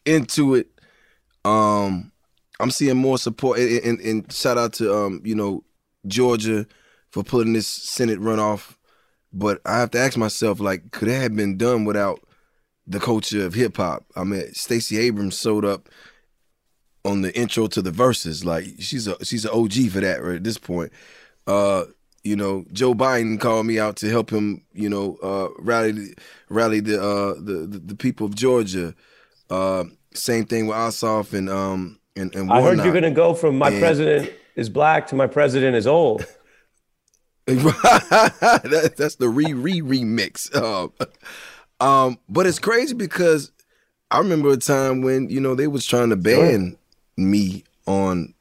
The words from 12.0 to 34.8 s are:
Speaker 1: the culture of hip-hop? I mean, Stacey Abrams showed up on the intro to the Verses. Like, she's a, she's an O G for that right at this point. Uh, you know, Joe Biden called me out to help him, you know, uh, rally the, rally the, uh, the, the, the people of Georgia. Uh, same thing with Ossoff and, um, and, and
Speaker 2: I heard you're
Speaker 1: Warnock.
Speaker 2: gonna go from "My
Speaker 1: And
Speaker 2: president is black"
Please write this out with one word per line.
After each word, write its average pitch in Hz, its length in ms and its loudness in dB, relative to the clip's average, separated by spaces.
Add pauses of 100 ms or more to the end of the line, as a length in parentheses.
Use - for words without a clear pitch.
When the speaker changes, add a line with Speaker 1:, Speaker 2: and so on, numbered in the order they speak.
Speaker 1:
the 95 120 -8
culture 107 460 -2
of 87 80 -6
hip-hop? 98 520 -4 (100)
I 90 80 -6
mean, 95 300 -6
Stacey 113 440 -4
Abrams 104 420 -2
showed 107 260 0
up 98 220 -4 (1160)
on 101 160 0
the 92 160 -4
intro 113 300 0
to 104 140 -2
the 92 100 -4
Verses. 82 520 0
Like, 85 220 -4 (140)
she's 113 280 -8
a, 92 160 -8
she's 113 220 -6
an 107 80 -6
O 117 140 2
G 117 200 0
for 95 120 -2
that 90 240 -2
right 87 140 -6
at 85 60 -10
this 110 140 -6
point. 87 340 -8 (560)
Uh, 98 380 0 (380)
you 104 120 -2
know, 98 280 -4 (100)
Joe 127 200 2
Biden 117 460 0
called 113 260 0
me 113 140 -2
out 107 180 -2
to 107 120 -4
help 113 200 0
him, 104 340 -4 (100)
you 104 160 -6
know, 101 340 -4
uh, 95 240 -4 (120)
rally 113 340 0
the, 101 220 -12 (340)
rally 110 300 0
the, 104 220 -2
uh, 101 340 -2
the, 85 300 -8
the, 101 140 -14
the 92 160 -14
people 117 320 -4
of 101 80 -8
Georgia. 104 580 0 (560)
Uh, 92 360 -2 (280)
same 113 320 -2
thing 110 220 -2
with 107 100 -4
Ossoff 110 560 -2
and, 95 160 -4
um, 95 500 -4 (160)
and, 95 200 -8
and 95 160 -4
Speaker 2:
I 123 100 6
heard 170 160 4
you're - 100 0
Speaker 1:
Warnock. 175 60 4
Speaker 2:
gonna 165 220 2
go 170 180 4
from 156 240 0
"My 131 120 4
Speaker 1:
And 202 100 0
Speaker 2:
president 151 520 2 (240)
is 113 140 -4
black" 151 380 2